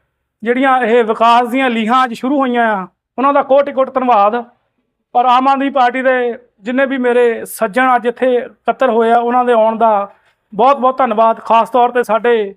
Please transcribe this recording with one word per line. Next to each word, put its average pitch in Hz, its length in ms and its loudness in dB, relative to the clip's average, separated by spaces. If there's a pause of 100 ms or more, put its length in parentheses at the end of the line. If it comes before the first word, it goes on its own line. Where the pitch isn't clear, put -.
(420)
ਜਿਹੜੀਆਂ 254 380 0
ਇਹ 233 240 2
ਵਿਕਾਸ 233 440 2
ਦੀਆਂ 262 220 -2
ਲੀਹਾਂ 226 340 0
ਅੱਜ 226 100 -6
ਸ਼ੁਰੂ 269 260 -4
ਹੋਈਆਂ 240 360 0
ਆ, 185 100 -8 (320)
ਉਹਨਾਂ 277 140 0
ਦਾ 277 100 2
ਕੋਟਿ 277 300 0
ਕੋਟਿ 262 200 -2
ਧੰਨਵਾਦ। 233 420 0 (800)
ਔਰ 247 100 2
ਆਮ 254 240 2
ਆਦਮੀ 269 220 0
ਪਾਰਟੀ 254 320 0
ਦੇ 247 320 0 (260)
ਜਿੰਨੇ 254 260 -2
ਵੀ 269 120 -4
ਮੇਰੇ 240 460 0
ਸੱਜਣ 247 520 -2
ਅੱਜ 233 100 -4
ਇੱਥੇ 247 280 -2
ਇਕੱਤਰ 240 560 -4
ਹੋਏ 226 200 0
ਆ, 233 80 4
ਉਹਨਾਂ 240 260 0
ਦੇ 240 80 0
ਆਉਣ 226 260 2
ਦਾ 208 340 0 (420)
ਬਹੁਤ 254 220 2
ਬਹੁਤ 262 220 0
ਧੰਨਵਾਦ। 226 420 0
ਖਾਸ 226 300 0
ਤੌਰ 240 180 2
'ਤੇ 240 140 -2
ਸਾਡੇ 214 540 -2